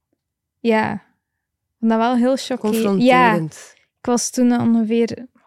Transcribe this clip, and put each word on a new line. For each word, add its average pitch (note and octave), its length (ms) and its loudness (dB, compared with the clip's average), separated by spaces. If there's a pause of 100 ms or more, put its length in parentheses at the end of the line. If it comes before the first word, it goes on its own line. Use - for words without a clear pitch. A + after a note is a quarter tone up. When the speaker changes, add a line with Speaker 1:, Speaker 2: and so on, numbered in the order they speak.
(600)
Speaker 1:
ja, A3 340 -2
ik - 880 -20
vond A3+ 120 0
dat A3+ 80 0
wel A#3+ 160 0
heel B3 200 2
chockerend. A#3 480 -4
Speaker 2:
Confronterend. G#3+ 720 2
Speaker 1:
Ja, - 100 -20 (340)
ik - 60 -20
was A#3+ 240 -2
toen A#3+ 300 0
ongeveer, A#3 680 -2 (200)